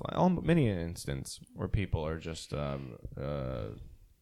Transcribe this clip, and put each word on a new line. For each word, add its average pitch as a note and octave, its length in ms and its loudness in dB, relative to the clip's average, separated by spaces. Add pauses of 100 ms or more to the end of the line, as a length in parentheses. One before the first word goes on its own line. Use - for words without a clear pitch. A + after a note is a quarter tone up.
Like, - 160 -2
all, F3 120 8
many D#3+ 400 6
an F#2+ 100 2
instance E2+ 600 -4 (140)
where - 140 -4
people F2+ 380 0
are D#2+ 120 0
just, D#2+ 360 -6
um, C#2 440 -4 (240)
uh, C2 540 -4 (460)